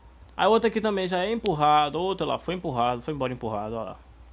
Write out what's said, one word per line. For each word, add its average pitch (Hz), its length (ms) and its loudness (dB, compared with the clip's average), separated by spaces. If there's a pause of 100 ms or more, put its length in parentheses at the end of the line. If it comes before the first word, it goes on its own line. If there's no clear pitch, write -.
(360)
Aí 180 120 2
outro 220 180 4
aqui 220 140 0
também 196 260 0
já 180 120 -2
é 196 120 0
empurrado. 151 680 2
Outro 185 260 -2
lá, 123 100 0
foi 175 200 -6
empurrado, 123 460 0
foi 156 120 -6
embora 131 180 -2
empurrado, 110 440 -6
ó 110 80 -6
lá. 95 120 -10 (360)